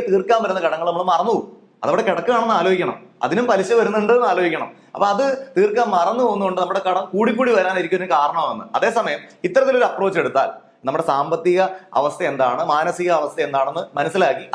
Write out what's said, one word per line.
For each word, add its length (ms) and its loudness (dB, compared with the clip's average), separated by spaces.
തീർക്കാൻ 340 2
വരുന്ന 220 -2
കടങ്ങൾ 240 -4
നമ്മൾ 220 -2
മറന്നു 220 0
പോകും. 140 -6
അതവിടെ 240 0
കിടക്കുകയാണെന്ന് 540 0
ആലോചിക്കണം, 360 0
അതിനും 260 0
പലിശ 180 0
വരുന്നുണ്ട് 380 2
എന്ന് 140 0
ആലോചിക്കണം. 380 -2
അപ്പൊ 180 0
അത് 120 0
തീർക്കാൻ 300 2
മറന്നു 300 0
പോകുന്നതുകൊണ്ട് 360 -2
നമ്മുടെ 240 -2
കടം 260 0
കൂടിക്കൂടി 460 2
വരാനായിരിക്കും 420 0
ഒരു 140 -6
കാരണമാകുന്നത്. 520 0
അതേസമയം 420 0
ഇത്തരത്തിലൊരു 440 2
അപ്രോച്ച് 320 -2
എടുത്താൽ 280 0
നമ്മുടെ 240 -2
സാമ്പത്തിക 520 0
അവസ്ഥ 320 0
എന്താണ്, 320 0
മാനസിക 460 0
അവസ്ഥ 280 -4
എന്താണെന്ന് 360 -2
മനസ്സിലാക്കി 580 0